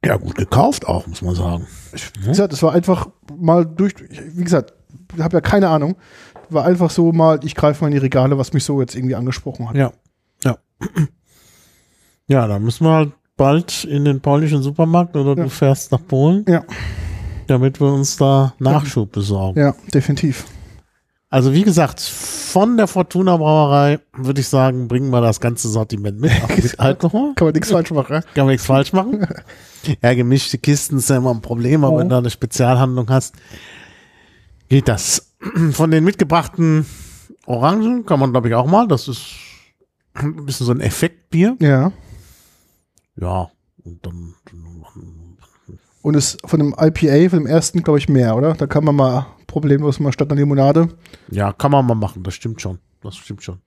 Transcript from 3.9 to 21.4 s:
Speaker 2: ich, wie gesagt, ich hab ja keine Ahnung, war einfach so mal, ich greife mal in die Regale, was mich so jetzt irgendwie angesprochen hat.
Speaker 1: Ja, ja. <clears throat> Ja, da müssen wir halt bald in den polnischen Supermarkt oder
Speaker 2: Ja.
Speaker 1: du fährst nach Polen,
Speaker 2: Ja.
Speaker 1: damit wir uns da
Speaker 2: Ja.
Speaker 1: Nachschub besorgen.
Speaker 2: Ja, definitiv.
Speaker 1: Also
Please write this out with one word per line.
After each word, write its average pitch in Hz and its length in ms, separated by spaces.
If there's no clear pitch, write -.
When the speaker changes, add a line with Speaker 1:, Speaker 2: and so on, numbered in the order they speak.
Speaker 2:
ich, - 280
wie 180 80
gesagt, 165 280
ich 165 80
hab 165 100
ja 170 80
keine 196 280
Ahnung, 156 280
war 156 160
einfach 175 260
so 170 220
mal, 160 320
ich 151 120
greife 147 260
mal 156 60
in 147 60
die 139 40
Regale, 135 400
was 131 140
mich 131 120
so 139 160
jetzt 123 140
irgendwie 127 220
angesprochen 123 520
hat. 113 80
Speaker 1:
Ja, 135 160
ja. - 120
<clears throat> - 60
Ja, 127 200
da 101 100
müssen 117 260
wir 160 80
halt 156 200
bald 147 480
in 143 200
den 139 160
polnischen 147 400
Supermarkt 165 540
oder 139 240
Speaker 2:
Ja. 135 60
Speaker 1:
du 135 40
fährst 139 440
nach 127 160
Polen, 160 400
Speaker 2:
Ja. 170 160
Speaker 1:
damit 131 340
wir 139 120
uns 139 240
da 135 420
Speaker 2:
Ja. 135 140
Speaker 1:
Nachschub 139 400
besorgen. 98 480
Speaker 2:
Ja, 139 160
definitiv. 143 500
Speaker 1:
Also 131 220